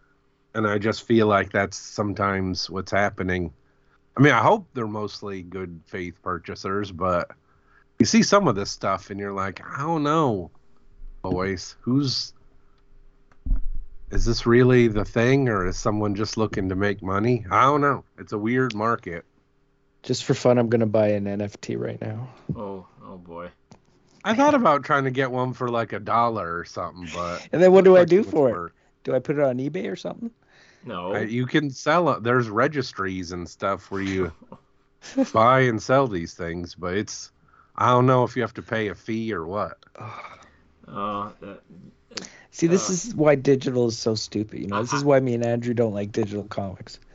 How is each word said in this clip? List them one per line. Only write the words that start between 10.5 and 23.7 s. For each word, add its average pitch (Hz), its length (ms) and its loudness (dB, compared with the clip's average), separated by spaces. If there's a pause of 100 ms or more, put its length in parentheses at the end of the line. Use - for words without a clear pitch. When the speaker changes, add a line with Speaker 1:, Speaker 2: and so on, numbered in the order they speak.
Speaker 1:
boys, 92 600 -6
who's, 127 520 -2 (1800)
is 101 140 4
this 117 200 0
really 123 420 6
the 104 180 -2
thing, 123 440 2
or 95 180 0
is 90 100 -2
someone 104 380 -2
just 104 200 -4
looking 104 340 -2
to 92 60 -2
make 101 260 -2
money?" 101 480 0
I 104 140 2
don't 143 180 4
know. 139 220 0 (140)
It's 92 160 -12
a 107 40 -4
weird 117 380 0
market. 104 480 -4 (800)
Speaker 2:
Just - 220 -4
for 139 100 0
fun, 123 240 4
I'm 117 120 2
gonna 113 160 2
buy 107 240 2
an 101 180 -2
N 101 140 -4
F 104 180 -8
T 117 160 -8
right 113 260 -8
now. 110 280 -10 (260)
Speaker 3:
Oh, 98 320 -12 (180)
oh 98 120 -18
boy. 87 320 -14 (760)